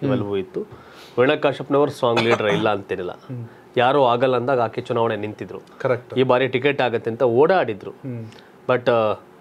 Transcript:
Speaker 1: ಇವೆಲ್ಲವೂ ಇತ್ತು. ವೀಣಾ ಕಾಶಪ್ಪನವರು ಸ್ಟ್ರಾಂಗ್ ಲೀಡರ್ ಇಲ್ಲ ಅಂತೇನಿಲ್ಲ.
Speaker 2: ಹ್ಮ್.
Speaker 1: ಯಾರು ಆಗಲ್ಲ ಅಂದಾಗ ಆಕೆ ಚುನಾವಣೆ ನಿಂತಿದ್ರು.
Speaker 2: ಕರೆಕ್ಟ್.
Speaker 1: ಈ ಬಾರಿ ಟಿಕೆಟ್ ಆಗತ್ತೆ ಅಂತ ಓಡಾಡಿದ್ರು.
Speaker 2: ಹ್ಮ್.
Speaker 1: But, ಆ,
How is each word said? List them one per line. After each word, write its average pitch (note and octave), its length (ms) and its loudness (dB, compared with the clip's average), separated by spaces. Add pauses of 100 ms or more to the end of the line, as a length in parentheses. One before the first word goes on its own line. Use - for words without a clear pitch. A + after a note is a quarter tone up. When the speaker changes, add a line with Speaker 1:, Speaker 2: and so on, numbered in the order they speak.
Speaker 1:
ಇವೆಲ್ಲವೂ A2 360 -2
ಇತ್ತು. - 240 -6 (580)
ವೀಣಾ C#3 160 4
ಕಾಶಪ್ಪನವರು C#3 560 0
ಸ್ಟ್ರಾಂಗ್ A#2 300 0
ಲೀಡರ್ A2 260 2
ಇಲ್ಲ G#2+ 240 2
ಅಂತೇನಿಲ್ಲ. F#2+ 400 -6
Speaker 2:
ಹ್ಮ್. A#2+ 360 -14 (300)
Speaker 1:
ಯಾರು C3 280 4
ಆಗಲ್ಲ B2 300 2
ಅಂದಾಗ B2 260 0
ಆಕೆ A2+ 200 -4
ಚುನಾವಣೆ A2+ 340 -2
ನಿಂತಿದ್ರು. G2+ 460 -10 (180)
Speaker 2:
ಕರೆಕ್ಟ್. A#2+ 400 -4
Speaker 1:
ಈ C3 40 6
ಬಾರಿ B2+ 240 4
ಟಿಕೆಟ್ C3+ 340 0
ಆಗತ್ತೆ A#2 300 -2
ಅಂತ A2+ 120 -2
ಓಡಾಡಿದ್ರು. B2 680 2
Speaker 2:
ಹ್ಮ್. A#2+ 340 -12 (420)
Speaker 1:
But, B2 240 2
ಆ, A2 240 2 (260)